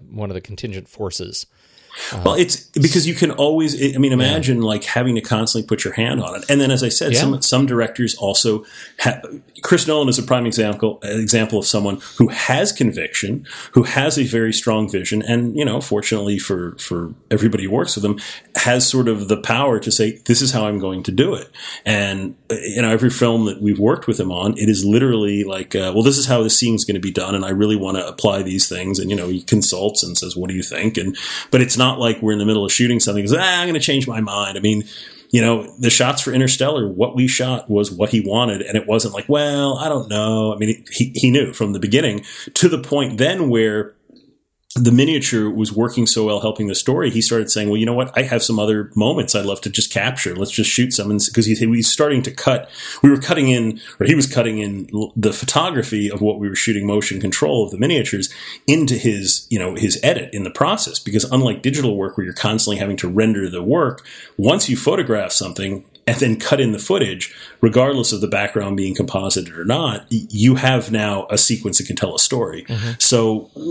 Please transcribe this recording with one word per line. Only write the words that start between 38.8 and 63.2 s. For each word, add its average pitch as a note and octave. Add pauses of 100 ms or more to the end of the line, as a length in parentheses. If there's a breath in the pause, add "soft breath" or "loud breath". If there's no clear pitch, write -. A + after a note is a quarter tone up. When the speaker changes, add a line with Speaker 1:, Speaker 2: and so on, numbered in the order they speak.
Speaker 2:
wasn't A2
like, -
"Well, C#3+
I D#3
don't A#2+
know." G#2+
I G#2
mean, G#2+
he, B2+
he B2+
knew C3+
from G#2
the G2
beginning, G#2+ (320 loud breath)
to F3
the D#3
point C3
then D#3+
where A2 (800)
the A#2+
miniature B2
was G#2
working A#2
so A2
well G#2
helping G#2+
the G2
story, C#3+
he A2+
started A2+
saying, G#2
"Well, G#2
you A2
know A#2+
what? C3
I B2+
have B2+
some A2+
other G#2+
moments A#2
I'd G2+
love G2
to G#2+
just -
capture. G2+
Let's G2
just -
shoot B2
some." G#2
And G#2 (140)
'cause A2
he, A2
he A2+
was A#2
starting D3
to C3+
cut, - (340 loud breath)
we C#3
were C#3
cutting C#3
in, A2+ (180 loud breath)
or G2
he D#3
was C3+
cutting A2+
in G2+
l-, G#2
the G#2
photography B2+
of G2+
what G#2
we G2+
were F#2+
shooting, G2+
motion G2+
control A2+
of F#2+
the F#2
miniatures, A#2 (360 loud breath)
into C#3+
his, G2+
you G#2+
know, F#2
his F#2+
edit D3
in G2
the F2+
process. -
Because G#2+
unlike C3
digital C3
work F#2+
where G2
you're F2+
constantly G#2+
having G2
to F#2
render G2+